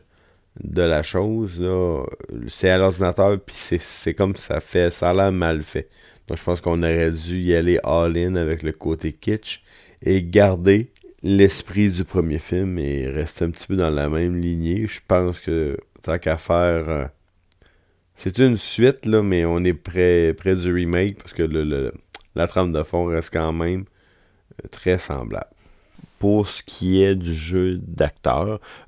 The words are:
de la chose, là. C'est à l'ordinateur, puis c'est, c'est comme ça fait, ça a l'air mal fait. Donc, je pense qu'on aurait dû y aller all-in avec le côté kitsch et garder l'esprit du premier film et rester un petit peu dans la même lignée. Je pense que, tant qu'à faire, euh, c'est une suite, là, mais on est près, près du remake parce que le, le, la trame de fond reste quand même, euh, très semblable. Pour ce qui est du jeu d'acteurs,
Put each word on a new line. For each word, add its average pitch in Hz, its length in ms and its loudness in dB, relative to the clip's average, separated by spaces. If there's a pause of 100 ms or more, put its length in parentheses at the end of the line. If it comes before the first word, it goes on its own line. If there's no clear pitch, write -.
(600)
de 78 220 -2
la 78 220 2
chose, 98 560 -2
là. 90 440 -2 (440)
C'est - 200 0
à 92 100 6
l'ordinateur, 95 640 2
puis - 160 -20
c'est, - 240 -4
c'est - 340 -6
comme 98 200 0
ça - 240 -6
fait, 87 340 0
ça 87 180 0
a 90 40 2
l'air 98 160 4
mal 82 320 0
fait. - 260 -8 (380)
Donc, - 100 -8
je - 60 -12
pense 87 180 -2
qu'on 85 220 0
aurait 82 300 2
dû 82 260 -6
y 87 160 2
aller 85 300 4
all-in 85 500 0
avec 80 300 -2
le 78 80 -4
côté 80 400 -6
kitsch - 500 -6 (400)
et 95 180 2
garder 98 680 4 (340)
l'esprit 98 640 4
du 90 140 -4
premier 82 340 -2
film 90 400 -2
et 69 300 -4
rester 76 360 -4
un 85 60 -2
petit - 160 -14
peu 98 80 -4
dans 87 160 2
la 73 180 0
même 87 280 0
lignée. 87 500 -2
Je - 180 -10
pense 90 360 0
que, 80 360 -2 (260)
tant 80 140 -2
qu'à 80 200 -2
faire, 85 520 0
euh, 76 160 -2 (1080)
c'est 98 240 -8
une 127 180 4
suite, - 480 0
là, 107 160 2
mais 92 240 2
on 85 200 0
est 90 100 2
près, 85 580 2
près 95 220 0
du 90 180 -2
remake 90 460 0
parce - 140 -20
que 82 100 -4
le, 78 220 0
le, 69 280 -4 (440)
la 85 100 0
trame 92 240 -2
de 78 140 -2
fond 87 220 -2
reste 82 260 -4
quand 80 200 -2
même, 85 280 -2 (800)
euh, - 80 -16
très 90 300 0
semblable. 55 500 -8 (720)
Pour 104 260 2
ce - 160 -12
qui 92 400 0
est 98 140 4
du 85 180 -4
jeu 90 480 -2
d'acteurs, 82 800 -2 (280)